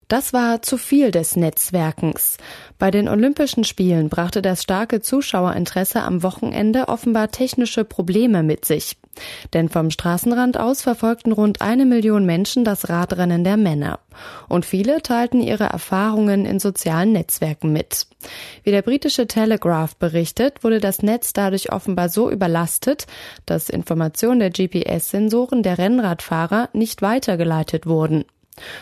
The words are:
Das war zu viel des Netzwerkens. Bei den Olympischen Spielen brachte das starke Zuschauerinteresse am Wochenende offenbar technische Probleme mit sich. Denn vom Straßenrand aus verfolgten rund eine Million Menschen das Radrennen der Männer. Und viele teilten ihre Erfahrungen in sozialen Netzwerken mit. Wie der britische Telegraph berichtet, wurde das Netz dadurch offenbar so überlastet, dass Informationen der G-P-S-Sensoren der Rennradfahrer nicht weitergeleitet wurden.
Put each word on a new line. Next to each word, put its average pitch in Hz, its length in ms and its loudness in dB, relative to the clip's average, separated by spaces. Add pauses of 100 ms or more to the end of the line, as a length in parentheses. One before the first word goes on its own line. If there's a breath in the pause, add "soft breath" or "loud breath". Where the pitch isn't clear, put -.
Das 247 240 -2
war 233 300 0
zu - 140 -4
viel 269 340 2
des 170 240 0
Netzwerkens. 160 1000 -2 (420 loud breath)
Bei 190 140 2
den 208 160 2
Olympischen 262 560 2
Spielen 170 440 2
brachte 175 320 -2
das 185 220 0
starke 208 380 0
Zuschauerinteresse 190 1000 0
am 180 220 -2
Wochenende 214 640 0
offenbar 226 460 0
technische 247 520 0
Probleme 196 600 2
mit 156 200 0
sich. - 340 -2 (540 loud breath)
Denn 165 160 2
vom 160 220 0
Straßenrand 240 680 0
aus 254 200 0
verfolgten 226 520 0
rund 214 280 2
eine 247 260 2
Million 214 380 4
Menschen 185 400 2
das 202 240 -2
Radrennen 175 540 0
der 190 140 2
Männer. 151 420 0 (500 loud breath)
Und 175 160 0
viele 247 380 0
teilten 240 380 0
ihre 220 240 0
Erfahrungen 202 840 0
in 202 140 -2
sozialen 190 500 0
Netzwerken 160 640 0
mit. - 340 -4 (560 loud breath)
Wie - 80 0
der 202 120 4
britische 262 440 0
Telegraph 196 680 0
berichtet, 170 680 -2
wurde 226 160 2
das 196 240 -2
Netz 226 300 0
dadurch 196 400 -2
offenbar 180 380 -2
so 214 200 0
überlastet, 170 800 -2 (360 loud breath)
dass 165 260 -2
Informationen 170 680 0
der 196 120 2
G-P-S-Sensoren 208 1120 0
der 180 140 0
Rennradfahrer 185 960 0
nicht 220 280 -2
weitergeleitet 170 840 0
wurden. 156 380 2 (580 loud breath)